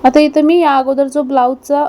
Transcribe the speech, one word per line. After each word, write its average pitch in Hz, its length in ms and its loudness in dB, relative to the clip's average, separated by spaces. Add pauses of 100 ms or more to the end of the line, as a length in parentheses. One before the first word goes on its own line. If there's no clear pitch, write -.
आता 262 160 4
इथं 302 220 2
मी 330 160 2
या 294 180 0
अगोदर 269 320 -2
जो 285 140 -4
ब्लाऊजचा 269 680 -2